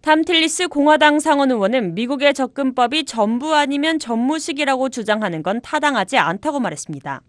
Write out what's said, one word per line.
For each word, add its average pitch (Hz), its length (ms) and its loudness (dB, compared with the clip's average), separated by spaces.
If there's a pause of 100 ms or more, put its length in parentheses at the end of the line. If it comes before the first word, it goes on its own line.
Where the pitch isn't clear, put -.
탐 311 220 4
틸리스 330 440 0
공화당 302 520 4
상원 285 300 2
의원은 208 440 0
미국의 262 380 0
접근법이 262 720 -2
전부 240 500 -2
아니면 285 440 0
전무식이라고 269 920 -2
주장하는 208 540 -4
건 202 180 -4
타당하지 269 560 -2
않다고 208 420 0
말했습니다. 147 720 -8